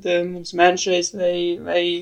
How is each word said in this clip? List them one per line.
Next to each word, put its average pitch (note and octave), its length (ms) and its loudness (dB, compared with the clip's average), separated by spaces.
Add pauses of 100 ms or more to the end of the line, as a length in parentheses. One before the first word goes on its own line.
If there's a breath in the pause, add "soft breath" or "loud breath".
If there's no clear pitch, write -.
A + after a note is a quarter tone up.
um, F3+ 300 0
mums F3 180 -12
menšais F3+ 640 2
vai, F3+ 160 0 (240)
vai, E3+ 260 -2 (200)